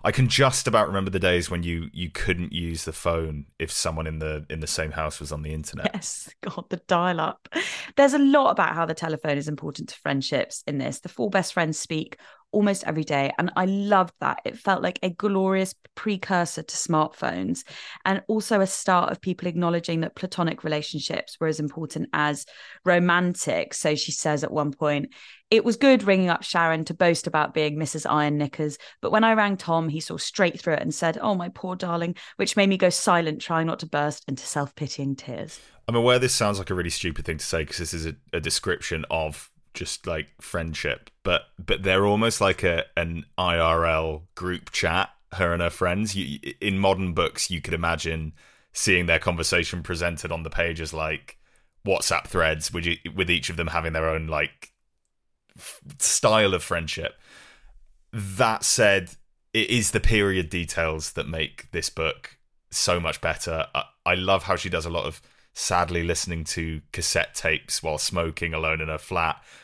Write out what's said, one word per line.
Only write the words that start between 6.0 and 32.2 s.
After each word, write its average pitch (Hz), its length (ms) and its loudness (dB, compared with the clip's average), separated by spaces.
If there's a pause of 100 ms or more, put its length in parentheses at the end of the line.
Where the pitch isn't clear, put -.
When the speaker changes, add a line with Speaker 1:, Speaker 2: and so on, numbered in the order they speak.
Speaker 2:
God, 180 300 -10
the 175 80 -6 (100)
dial-up. 170 600 -2 (460)
There's 277 200 6
a 294 40 4
lot 277 320 6
about 180 240 2
how 165 100 0
the 160 100 -2
telephone 156 440 -2
is 147 80 -4
important 151 440 -6
to - 100 -18
friendships 139 640 -2
in 143 120 -4
this. 135 200 -4
The - 100 -14
four 220 220 -4
best 190 220 0
friends 160 260 0
speak - 380 -6 (340)
almost 202 360 2
every 151 180 -2
day, 139 340 0
and 175 180 0
I 185 100 2
loved 196 540 2
that. - 260 -2
It - 100 -6
felt - 260 0
like 180 200 -2
a 185 80 0
glorious 190 640 0 (200)
precursor 185 680 -2
to - 140 -10
smartphones, - 840 0 (440)
and 190 200 2
also 214 360 2
a 190 40 4
start 185 460 2
of - 80 -6
people 180 260 -4
acknowledging 170 540 0
that - 160 -4
platonic 180 480 -2
relationships - 720 -4
were 165 80 -2
as 156 140 0
important 151 540 -6
as 147 320 0 (400)
romantic. 175 880 4
So 151 200 2
she 151 180 -2
says 151 320 0
at - 60 -4
one 143 220 0
point, 147 380 -2 (400)
"It 220 120 8
was 226 140 2
good 254 280 8
ringing 190 260 6
up - 120 0
Sharon 160 440 2
to 165 80 -6
boast 170 320 4
about 151 260 0
being 151 240 2
Missus 156 300 -4
Iron 147 320 2
Knickers, 147 400 -2 (240)
but - 100 0
when 214 120 4
I 226 100 6
rang 202 240 2
Tom, 165 320 0
he 156 100 -4
saw - 160 -8
straight - 420 0
through 160 160 0
it - 80 0
and - 120 -4
said, 165 240 0
'Oh, 208 160 0
my 175 160 -4
poor 185 260 -10
darling,' 170 400 -4 (200)